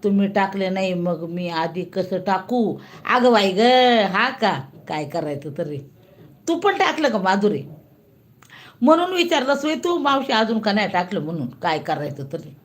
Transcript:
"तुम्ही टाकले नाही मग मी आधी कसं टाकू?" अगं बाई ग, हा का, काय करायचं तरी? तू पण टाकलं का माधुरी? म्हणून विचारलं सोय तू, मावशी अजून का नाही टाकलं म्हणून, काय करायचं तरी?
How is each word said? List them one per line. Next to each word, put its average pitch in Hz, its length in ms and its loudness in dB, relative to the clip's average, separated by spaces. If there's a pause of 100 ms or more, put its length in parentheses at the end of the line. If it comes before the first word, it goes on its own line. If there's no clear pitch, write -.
"तुम्ही 202 240 2
टाकले 196 400 0
नाही 190 260 -2
मग 170 360 -4
मी 175 180 -6
आधी 165 360 -4
कसं 185 420 -4
टाकू?" 196 520 -2 (360)
अगं 247 180 4
बाई 196 200 4
ग, 180 80 0 (500)
हा 220 200 0
का, 190 300 -2 (280)
काय 156 160 -4
करायचं 151 540 -6
तरी? 151 200 -6 (720)
तू 339 100 0
पण 392 200 2
टाकलं 311 300 2
का 214 100 0
माधुरी? 185 440 2 (1200)
म्हणून 330 300 4
विचारलं 320 420 2
सोय 302 200 -2
तू, 349 240 -2
मावशी 277 340 0
अजून 226 260 2
का 214 140 0
नाही 202 160 2
टाकलं 180 320 -2
म्हणून, 151 260 -6
काय 156 320 -4
करायचं 143 540 -6
तरी? - 320 -12